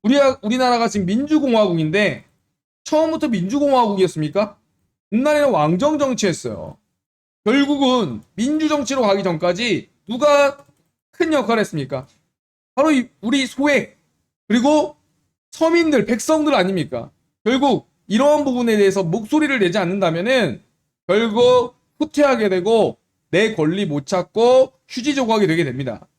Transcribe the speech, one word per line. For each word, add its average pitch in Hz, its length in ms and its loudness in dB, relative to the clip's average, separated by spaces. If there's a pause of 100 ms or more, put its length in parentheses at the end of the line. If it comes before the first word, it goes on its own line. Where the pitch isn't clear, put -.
우리가, 269 380 2
우리나라가 240 480 0
지금 208 160 -4
민주공화국인데 208 1200 0 (580)
처음부터 311 460 0
민주공화국이었습니까? 208 1300 0 (560)
옛날에는 285 380 2
왕정 185 480 0
정치했어요. 127 760 -4 (720)
결국은 254 760 0 (140)
민주 302 320 -2
정치로 277 360 -2
가기 202 200 0
전까지 175 640 -2 (180)
누가 285 600 0 (460)
큰 330 200 -4
역할을 233 300 0
했습니까? 139 460 -6 (680)
바로 302 160 2
이, 262 160 0 (140)
우리 262 260 -2
소액, 277 500 -2 (520)
그리고 277 480 2 (540)
서민들, 320 540 2
백성들 294 480 0
아닙니까? 180 560 -2 (360)
결국 247 440 0 (180)
이러한 285 360 2
부분에 247 320 0
대해서 196 260 2
목소리를 247 580 -2
내지 180 180 0
않는다면은 185 840 -2 (460)
결국 233 680 2 (240)
후퇴하게 269 500 0
되고 185 480 0 (340)
내 214 240 0
권리 170 300 0
못 147 220 -6
찾고 247 680 2 (160)
휴지 262 260 -4
조각이 220 320 0
되게 165 160 0
됩니다. 127 420 -8 (140)